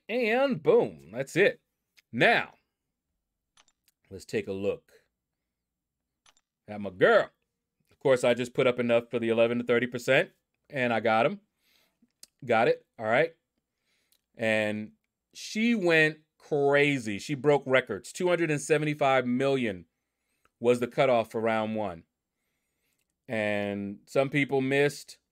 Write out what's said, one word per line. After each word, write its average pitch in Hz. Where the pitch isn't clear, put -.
and 240
boom, 104
that's 135
it. 175
Now, 156
let's 95
take 107
a 101
look 98
at 104
my 95
girl. 151
Course, 131
I 123
just 120
put 131
up 123
enough 120
for 127
the 113
eleven 117
to 120
thirty 120
percent, 135
and 123
I 110
got 110
'em. 202
Got 117
it. -
All 110
right. 139
And 107
she 233
went 160
crazy. 139
She 147
broke 139
records. 123
Two 180
hundred 170
and 143
seventy-five 147
million 123
was 120
the 120
cutoff 120
for 113
round 110
one. 92
And 101
some 139
people 139
missed. 143